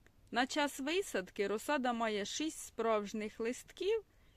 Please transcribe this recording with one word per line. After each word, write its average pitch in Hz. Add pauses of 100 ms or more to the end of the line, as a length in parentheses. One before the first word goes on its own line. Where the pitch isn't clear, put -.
(300)
На 240
час 285
висадки 262
розсада 240
має 220
шість 302
справжніх 214
листків 349 (340)